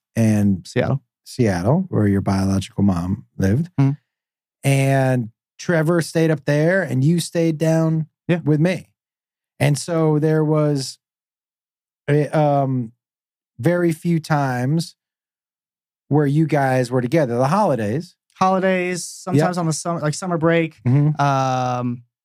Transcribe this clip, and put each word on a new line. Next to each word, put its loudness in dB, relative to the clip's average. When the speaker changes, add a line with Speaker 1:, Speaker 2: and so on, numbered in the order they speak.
Speaker 1:
and 2
Speaker 2:
Seattle. -2
Speaker 1:
Seattle, 0
where 0
your 2
biological 0
mom -2
lived. 0
Speaker 2:
Mm. 2
Speaker 1:
And 0
Trevor 0
stayed 0
up -4
there 2
and -2
you 2
stayed -2
down 0
Speaker 2:
Yeah. 0
Speaker 1:
with 2
me. -2
And 2
so 0
there 2
was 0
a, 2
um, 0
very 2
few -2
times -2
where 2
you 2
guys 0
were 0
together. 0
The 2
holidays. -2
Speaker 2:
Holidays, 0
sometimes -2
Speaker 1:
Yep. -4
Speaker 2:
on -2
the -2
summer, -6
like, -4
summer -4
break. 0
Speaker 1:
Mm-hmm. 2
Speaker 2:
Um, -2